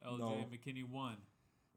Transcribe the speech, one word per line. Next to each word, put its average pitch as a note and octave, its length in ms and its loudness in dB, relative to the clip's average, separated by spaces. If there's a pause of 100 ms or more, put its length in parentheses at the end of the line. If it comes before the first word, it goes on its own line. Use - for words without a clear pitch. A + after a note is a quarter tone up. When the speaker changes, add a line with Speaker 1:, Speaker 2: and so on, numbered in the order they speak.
Speaker 1:
L B2 160 0
J A#2+ 60 2
Speaker 2:
No. A2 260 4
Speaker 1:
McKinney B2+ 380 -4
one. B2 320 0 (560)